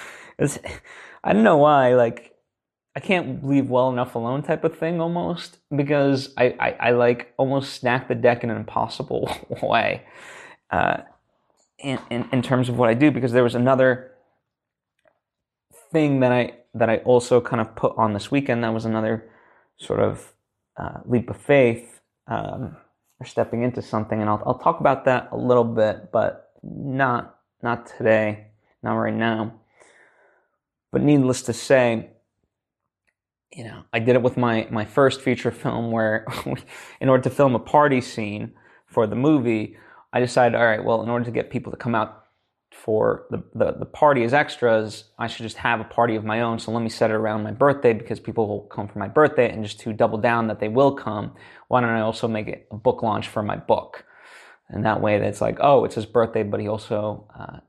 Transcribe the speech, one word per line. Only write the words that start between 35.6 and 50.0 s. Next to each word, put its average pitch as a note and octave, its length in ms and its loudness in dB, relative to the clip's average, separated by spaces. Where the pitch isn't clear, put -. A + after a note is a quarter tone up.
where A2 340 0
<laughs> - 100 -10
we, C3+ 100 -4
in C3 80 2
order C3 140 4
to C3+ 60 -2
film C3 260 2
a A2 40 -2
party C#3+ 420 2
scene A2 520 -8
for A2+ 220 0
the A2 80 -6
movie, A#2+ 600 0
I B2 60 0
decided, B2 360 2
all A#2 100 4
right, G#2+ 180 0
well, A2+ 200 0
in A2 60 -6
order A#2+ 160 -2
to A#2+ 60 -8
get A2+ 180 -4
people - 220 -8
to - 60 -12
come A#2 180 -4
out G#2+ 240 -4
for G#2+ 580 -2
the, - 140 -8
the, G#2+ 240 0
the - 60 -10
party C#3 380 0
as A#2 100 -2
extras, A2+ 720 -2
I A#2 100 -8
should A#2 160 -14
just A2 140 -12
have A#2 220 -2
a A2 40 -10
party A#2+ 320 0
of G#2 80 -6
my G#2+ 180 -4
own. A#2 180 -2
So A2 120 -8
let A#2 100 -4
me A2+ 80 -4
set A2+ 200 0
it A2 60 -2
around G#2+ 280 -2
my G#2+ 80 -8
birthday C#3 420 2
because G#2+ 260 -8
people A2+ 280 -4
will G#2 140 -6
come - 260 -12
for G#2 120 -12
my G2 80 -6
birthday. C3+ 440 2
And A2 120 -8
just G#2 180 -10
to A2 120 -6
double A2+ 240 0